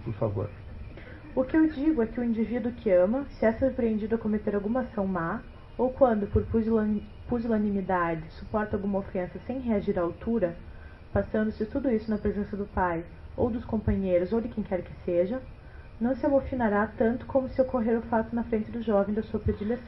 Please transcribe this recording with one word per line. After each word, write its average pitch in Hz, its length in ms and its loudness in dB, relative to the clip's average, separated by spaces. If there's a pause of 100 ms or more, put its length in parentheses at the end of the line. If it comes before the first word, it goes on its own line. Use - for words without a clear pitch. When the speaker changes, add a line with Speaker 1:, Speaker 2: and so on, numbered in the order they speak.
Speaker 1:
por 107 120 -4
favor. 101 340 -2 (880)
Speaker 2:
O 262 80 2
que 254 120 -2
eu 311 140 6
digo 269 320 2
é 220 60 2
que - 120 -6
o 240 40 0
indivíduo 226 480 0
que 226 200 0
ama, 202 380 6
se - 160 -2
é 220 80 6
surpreendido 226 640 0
a - 20 2
cometer 214 380 0
alguma 214 260 0
ação 214 240 -2
má, 185 360 -2 (360)
ou 254 140 2
quando, 226 360 4
por 214 180 2
pusilan-, 214 560 2 (260)
pusilanimidade, 196 1040 0
suporta - 440 -4
alguma 196 240 0
ofensa 180 460 -6
sem 254 140 -4
reagir 202 380 0
à 180 40 2
altura, 175 540 0 (580)
passando-se 214 520 0
tudo 269 240 -2
isso 220 200 0
na 214 80 2
presença 202 400 -2
do 202 80 -2
pai, 175 380 0 (340)
ou 247 120 2
dos 233 140 -4
companheiros, 190 680 2
ou 226 80 2
de 233 80 -4
quem 214 140 -4
quer 185 180 -2
que - 100 -10 (140)
seja, 185 340 2 (600)
não 247 140 2
se 311 100 -2
amofinará 247 640 4 (100)
tanto 233 280 2
como 262 240 2
se - 120 0
ocorrer 240 360 2
o 226 60 0
fato 226 320 0
na 233 80 0
frente 226 280 -2
do 233 100 -6
jovem 202 320 2
da 214 100 0
sua - 160 -4
predileção. 214 480 -2